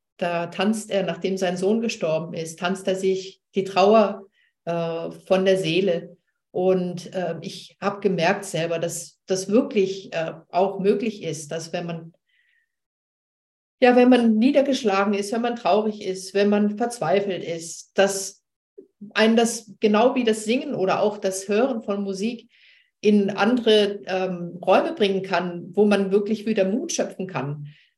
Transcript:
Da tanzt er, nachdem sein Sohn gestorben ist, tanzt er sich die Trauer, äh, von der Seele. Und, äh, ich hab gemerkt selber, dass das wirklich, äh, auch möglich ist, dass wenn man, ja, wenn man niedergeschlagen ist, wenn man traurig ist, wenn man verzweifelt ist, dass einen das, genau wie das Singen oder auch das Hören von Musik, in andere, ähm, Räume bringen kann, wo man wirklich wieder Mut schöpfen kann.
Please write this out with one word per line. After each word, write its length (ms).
Da 300
tanzt 440
er, 120
nachdem 340
sein 220
Sohn 240
gestorben 500
ist, 260
tanzt 300
er 80
sich 460
die 100
Trauer, 600
äh, 460
von 340
der 140
Seele. 580
Und, 640
äh, 280
ich 360
hab 220
gemerkt 460
selber, 320
dass 480
das 240
wirklich, 640
äh, 180
auch 300
möglich 460
ist, 280
dass 220
wenn 100
man, 300
ja, 140
wenn 120
man 280
niedergeschlagen 760
ist, 200
wenn 100
man 140
traurig 460
ist, 300
wenn 160
man 300
verzweifelt 680
ist, 540
dass 440
einen 240
das, 440
genau 340
wie 100
das 200
Singen 300
oder 280
auch 160
das 300
Hören 340
von 200
Musik, 460
in 300
andere, 760
ähm, 580
Räume 280
bringen 300
kann, 500
wo 140
man 240
wirklich 360
wieder 200
Mut 260
schöpfen 340
kann. 420